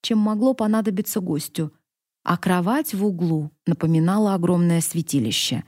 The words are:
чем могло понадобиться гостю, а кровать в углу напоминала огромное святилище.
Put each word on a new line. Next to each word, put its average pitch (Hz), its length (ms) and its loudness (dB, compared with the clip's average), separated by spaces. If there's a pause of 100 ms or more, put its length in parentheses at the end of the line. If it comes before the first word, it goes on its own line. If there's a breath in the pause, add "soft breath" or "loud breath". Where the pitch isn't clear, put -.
чем 220 160 0
могло 214 360 2
понадобиться 214 640 0
гостю, 156 520 -4 (520)
а 170 120 0
кровать 185 580 0
в 196 120 -2
углу 165 440 -2 (160)
напоминала 170 680 2
огромное 170 460 2
святилище. 131 880 -2